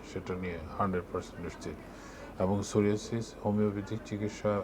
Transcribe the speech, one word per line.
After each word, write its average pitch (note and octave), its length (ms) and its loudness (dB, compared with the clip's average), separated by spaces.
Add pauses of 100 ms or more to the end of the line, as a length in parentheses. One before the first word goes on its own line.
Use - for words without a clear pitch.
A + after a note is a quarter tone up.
(120)
সেটা F#2 220 -4
নিয়ে F2+ 240 -4 (200)
হান্ড্রেড F#2 340 2
পার্সেন্ট - 320 -4
নিশ্চিত। E2 300 -6 (640)
এবং G2 220 4
সোরিয়াসিস G#2+ 720 2 (100)
হোমিওপ্যাথিক G#2 600 2
চিকিৎসা G#2 580 0